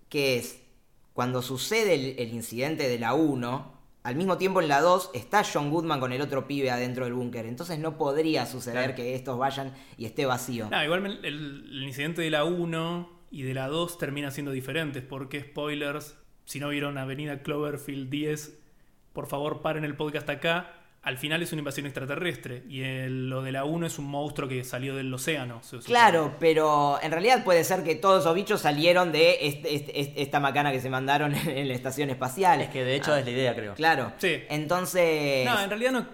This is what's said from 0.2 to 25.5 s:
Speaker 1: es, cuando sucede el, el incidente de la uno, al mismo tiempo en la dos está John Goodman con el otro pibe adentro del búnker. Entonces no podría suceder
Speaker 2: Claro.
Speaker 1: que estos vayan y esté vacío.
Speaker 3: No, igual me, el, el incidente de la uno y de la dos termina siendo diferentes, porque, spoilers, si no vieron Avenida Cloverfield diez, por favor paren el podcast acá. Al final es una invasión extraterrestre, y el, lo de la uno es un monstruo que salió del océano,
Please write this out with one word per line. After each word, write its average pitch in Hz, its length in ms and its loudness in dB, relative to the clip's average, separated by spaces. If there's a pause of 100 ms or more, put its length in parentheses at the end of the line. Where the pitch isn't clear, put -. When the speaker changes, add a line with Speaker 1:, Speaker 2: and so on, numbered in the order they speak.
Speaker 1:
es, - 220 -8 (540)
cuando 123 280 0
sucede 175 520 0
el, 135 260 0
el 117 140 -4
incidente 127 540 -2
de 120 120 0
la 117 140 0
uno, 139 600 0 (300)
al 123 120 -4
mismo 180 220 2
tiempo 185 240 2
en 160 60 2
la 139 140 6
dos 180 320 4
está 190 300 0
John 147 260 -2
Goodman 160 300 0
con 127 120 -2
el 131 100 -2
otro 135 260 -2
pibe 139 240 -2
adentro 123 340 -2
del 120 80 -4
búnker. 120 320 -4
Entonces 151 340 -6
no 156 180 -4
podría 147 480 2
suceder 123 340 -6
Speaker 2:
Claro. 127 160 0
Speaker 1:
que 123 200 -4
estos 127 220 -6
vayan 135 360 -2 (240)
y 113 80 -8
esté 139 200 -2
vacío. 123 440 -2
Speaker 3:
No, 175 140 0
igual 170 180 2
me, 202 80 -2
el, - 140 -10
el 143 600 -8
incidente 143 380 -4
de 160 100 0
la 151 140 4
uno 170 640 -2 (220)
y 139 120 -10
de 131 100 -4
la 131 140 -4
dos 165 300 -4
termina 143 340 -4
siendo 143 200 -6
diferentes, 131 520 -4
porque, 139 380 -8
spoilers, 147 720 -6 (300)
si - 140 -10
no 143 100 -4
vieron 143 280 -4
Avenida 135 460 -6
Cloverfield 147 680 -4
diez, 151 500 -4 (540)
por 135 140 -8
favor 143 340 -4
paren 156 240 -2
el 143 100 -4
podcast 147 340 -4
acá. 165 500 -2 (220)
Al 135 160 -4
final 156 260 0
es 170 80 -6
una 156 80 -2
invasión 143 260 -4
extraterrestre, 135 840 -6
y 131 120 -10
el, 131 480 -4
lo 131 120 -2
de 131 100 -4
la 135 140 -2
uno 165 200 -2
es 160 140 -6
un 143 60 -6
monstruo 143 420 -4
que 127 160 -4
salió 131 320 -6
del 131 180 -4
océano, 127 480 -4